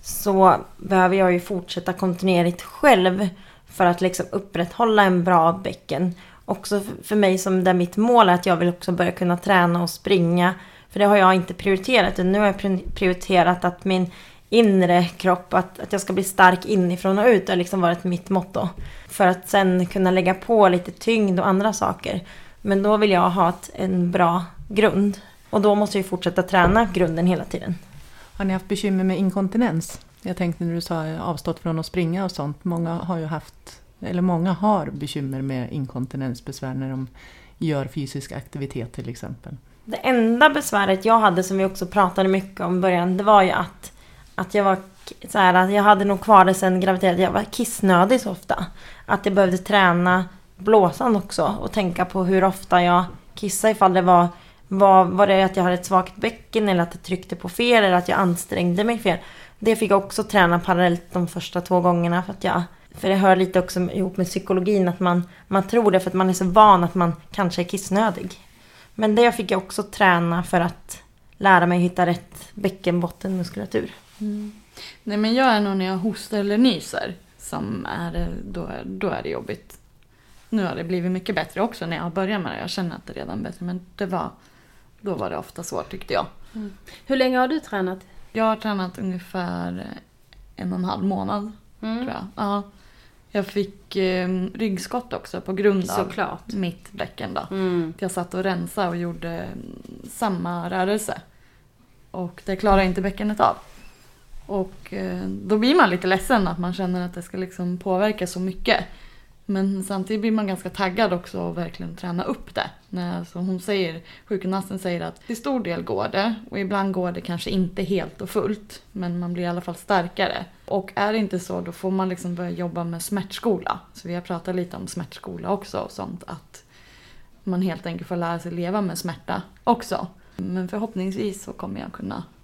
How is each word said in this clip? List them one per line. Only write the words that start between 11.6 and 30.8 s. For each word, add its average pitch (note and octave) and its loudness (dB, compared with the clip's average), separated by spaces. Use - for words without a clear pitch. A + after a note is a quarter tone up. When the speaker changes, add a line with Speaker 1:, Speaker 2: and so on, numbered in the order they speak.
Speaker 1:
Nu F#3+ 2
har G#3+ 4
jag G3 2
pri-, F#3 -2
prioriterat F3+ 2
att F3 -2
min F#3 0
inre F#3 6
kropp, F3+ 0
att, F#3 0
att - -10
jag G3 -2
ska G3 -6
bli F#3+ 0
stark F#3 6
inifrån F#3+ 0
och G#3 4
ut G3+ 4
har F#3+ 0
liksom F3+ -2
varit E3+ 0
mitt F3+ -4
motto. F3+ -2
För G3 2
att F#3 0
sen F#3 4
kunna F#3 0
lägga F#3 2
på G3+ 4
lite F3+ 0
tyngd G3+ 0
och G3+ 0
andra G3+ 2
saker. F3+ -4
Men G3 0
då G#3 4
vill G#3 4
jag F3+ 4
ha F3 2
ett, - -8
en F3+ 0
bra F3 2
grund. G3+ 2
Och G#3+ 2
då G3+ 6
måste G#3 0
jag F#3+ 0
ju F#3+ -8
fortsätta F3+ -2
träna F#3+ 4
grunden E3+ 0
hela E3+ 0
tiden. - -6
Speaker 2:
Har G3 -4
ni F#3+ 0
haft F#3 -6
bekymmer F#3+ 0
med F#3+ 0
inkontinens? G3 0
Jag F3+ -6
tänkte E3+ -2
när E3+ -2
du E3+ -2